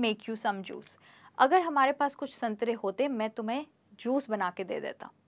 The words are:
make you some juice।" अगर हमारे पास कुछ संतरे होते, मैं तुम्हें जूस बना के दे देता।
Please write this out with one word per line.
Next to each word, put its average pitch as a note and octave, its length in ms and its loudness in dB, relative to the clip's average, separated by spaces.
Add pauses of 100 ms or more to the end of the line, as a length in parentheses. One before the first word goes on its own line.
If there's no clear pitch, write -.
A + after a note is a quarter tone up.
make G#3+ 260 -2
you G#3+ 120 -6
some G3 280 -4
juice।" - 280 -12 (400)
अगर C#4+ 220 8
हमारे C#4+ 320 4
पास C#4 220 0
कुछ - 220 -8
संतरे A3+ 360 -2
होते, A3+ 360 0
मैं A3 220 -2
तुम्हें A#3 360 -4 (340)
जूस C4 300 0
बना G3 200 0
के F#3+ 140 -6
दे D#3+ 160 -6
देता। - 300 -10 (180)